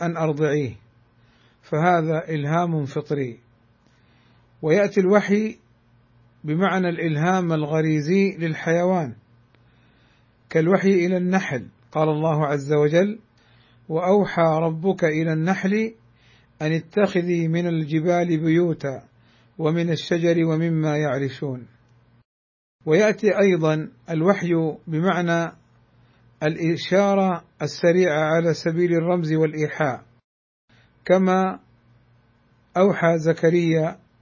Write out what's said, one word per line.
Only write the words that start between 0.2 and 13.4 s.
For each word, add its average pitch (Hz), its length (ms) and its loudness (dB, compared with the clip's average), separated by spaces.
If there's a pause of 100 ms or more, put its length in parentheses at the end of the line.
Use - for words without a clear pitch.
فهذا 160 680 0
إلهام 160 560 -2
فطري. 139 560 -6 (1200)
ويأتي 202 380 2
الوحي 208 580 2 (840)
بمعنى 180 440 0
الإلهام 165 640 -2
الغريزي 156 840 0
للحيوان، 165 800 -2 (1400)
كالوحي 180 560 2
إلى 185 100 0
النحل، 180 500 -2 (260)
قال 156 160 0
الله 156 380 0
عز 143 260 -2
وجل: 165 460 2 (720)